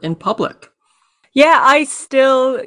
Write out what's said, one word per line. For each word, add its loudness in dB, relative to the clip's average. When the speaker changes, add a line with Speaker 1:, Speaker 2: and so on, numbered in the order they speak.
Speaker 1:
in -8
public. -8
Speaker 2:
Yeah, 4
I 2
still -2